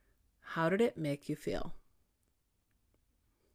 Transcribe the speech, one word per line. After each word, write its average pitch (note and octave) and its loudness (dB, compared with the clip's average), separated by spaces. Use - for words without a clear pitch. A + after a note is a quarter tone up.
how E3 0
did G3 4
it A#3 2
make D3 -2
you D3+ -2
feel? - -4